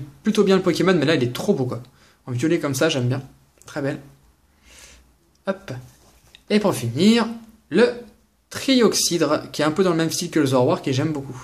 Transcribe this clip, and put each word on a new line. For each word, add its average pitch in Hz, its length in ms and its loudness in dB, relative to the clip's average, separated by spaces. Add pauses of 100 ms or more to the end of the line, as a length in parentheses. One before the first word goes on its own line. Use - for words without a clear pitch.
(240)
plutôt 214 180 2
bien 190 140 4
le 180 60 2
Pokémon, 180 320 2
mais 151 100 2
là, 156 100 2
il 135 80 2
est 120 100 -2
trop - 220 0
beau, 135 100 -2
quoi. 120 160 -8 (460)
En 131 60 -8
violet 160 260 0
comme 147 160 -4
ça, 156 140 2
j'aime 165 180 -2
bien. 131 160 -2 (440)
Très - 160 -10
belle. 139 180 -6 (1500)
Hop. 196 240 -8 (800)
Et 208 80 4
pour 196 160 0
finir, 185 540 2 (420)
le 220 180 4 (600)
Trioxydre, 170 1000 0
qui - 100 -4
est - 20 2
un 156 60 2
peu 190 140 0
dans 180 80 2
le 165 40 0
même 160 140 0
style 170 220 -6
que 160 80 2
le 143 60 2
Zoroark, 131 420 2
et 139 40 0
j'aime 147 200 0
beaucoup. 135 320 -10